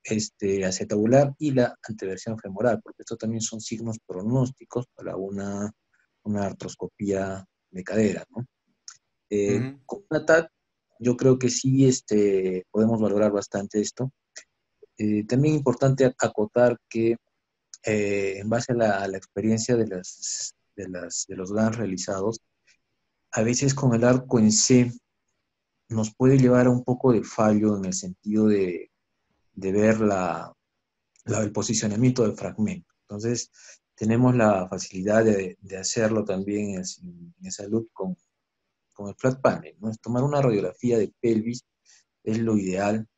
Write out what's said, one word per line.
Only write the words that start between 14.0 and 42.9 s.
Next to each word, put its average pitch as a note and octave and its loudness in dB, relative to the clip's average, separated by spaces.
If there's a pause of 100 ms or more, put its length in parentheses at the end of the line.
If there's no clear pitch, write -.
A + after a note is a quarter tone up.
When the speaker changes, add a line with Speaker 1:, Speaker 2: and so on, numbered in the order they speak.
Speaker 1:
Eh, G#2+ 0
también D3 2
importante C3+ 2
ac-, B2+ 0
acotar A#2+ 2 (100)
que, A2+ 0 (680)
eh, G2+ -2
en G2+ -8
base A#2 -2
a A#2+ 0
la, G#2 2
a G2 -4
la F#2+ -6
experiencia A2 -2
de A2+ 0
las, - -10 (220)
de F#2+ -12
las, F2 -10
de F#2+ -12
los F#2 -8
gans A2 0
realizados, G2+ -4 (920)
a A2+ -2
veces B2+ 0
con B2 0
el A2+ 2
arco B2+ 4
en G#2+ 6
C B2 4 (960)
nos A2 -4
puede C3 6
llevar B2 6
a - 6
un B2 0
poco B2+ 2
de G#2+ 4
fallo G#2+ 2
en F#2+ -4
el F#2 -4
sentido G#2+ -2
de, F#2+ 0 (600)
de F#2+ -6
ver G#2+ 4
la, F2+ -2 (720)
la, G#2+ -2
el G#2 -2
posicionamiento A2 0
del G#2 0
fragmento. F#2 -6
Entonces, A2+ -6 (420)
tenemos A#2 2
la G#2 2
facilidad G2 0
de, G2 0
de G2 -14
hacerlo A2 -2
también G2+ -4
en, F#2 -8 (560)
en F#3 -18
esa G3 -12
loop A3+ -2
con, F#3+ -8 (760)
con G2+ -12
el F#2+ -14
flat C3 -2
panel, E2 -2
¿no? G#2+ -6
Es A2 -10
tomar A#2+ -4
una C#3+ 0
radiografía A2+ 0
de G2+ -2
pelvis A#2 -2 (580)
es A2 -4
lo A2+ 0
ideal G2+ -2 (120)